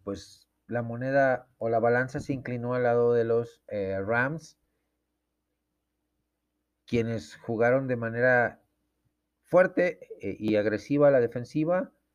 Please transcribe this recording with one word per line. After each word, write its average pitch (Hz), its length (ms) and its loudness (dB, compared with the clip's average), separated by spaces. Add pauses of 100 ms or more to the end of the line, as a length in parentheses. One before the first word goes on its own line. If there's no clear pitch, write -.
pues, - 460 -14 (180)
la 117 160 -6
moneda 127 760 0
o 113 100 -4
la 117 100 0
balanza 123 420 0
se - 120 -8
inclinó 120 400 -6
al 127 120 -2
lado 120 280 2
de 117 120 2
los, 117 440 -2
eh, 98 320 -4
Rams, 123 580 -4 (2250)
quienes 113 500 -4
jugaron 120 500 0
de 127 100 -2
manera 117 640 0 (840)
fuerte, 180 560 2 (200)
eh, 98 180 -10
y 107 180 0
agresiva 107 520 2
a - 20 8
la 135 100 4
defensiva 151 680 -2 (240)